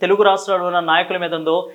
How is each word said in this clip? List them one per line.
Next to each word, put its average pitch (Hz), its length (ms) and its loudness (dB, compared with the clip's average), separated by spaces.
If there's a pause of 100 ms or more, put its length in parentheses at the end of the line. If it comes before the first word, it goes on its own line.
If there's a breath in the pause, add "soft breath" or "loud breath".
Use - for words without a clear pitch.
తెలుగు 196 220 2
రాష్ట్రాల్లో 190 440 0
ఉన్న 175 120 0
నాయకుల 175 380 0
మీద 170 180 -4
ఉందో, 160 400 -2